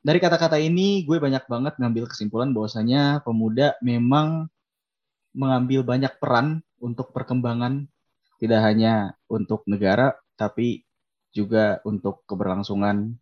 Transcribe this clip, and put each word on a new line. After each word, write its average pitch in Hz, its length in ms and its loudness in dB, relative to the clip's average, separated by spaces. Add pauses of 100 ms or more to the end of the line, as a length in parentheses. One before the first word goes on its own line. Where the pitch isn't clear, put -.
Dari 151 160 2
kata-kata 165 400 2
ini, 180 480 2
gue 156 160 0
banyak 135 240 0
banget 127 320 -4
ngambil 117 320 -2
kesimpulan 113 480 -4
bahwasanya 120 640 0
pemuda 117 640 0
memang 147 640 2 (880)
mengambil 131 500 0
banyak 127 320 -2
peran 135 460 0 (180)
untuk 120 320 -8
perkembangan, 123 720 -4 (560)
tidak 113 220 4
hanya 107 500 2 (160)
untuk 107 400 -4
negara, 104 480 2 (160)
tapi 113 480 -4 (480)
juga 104 560 0
untuk 101 400 -6
keberlangsungan 101 960 -2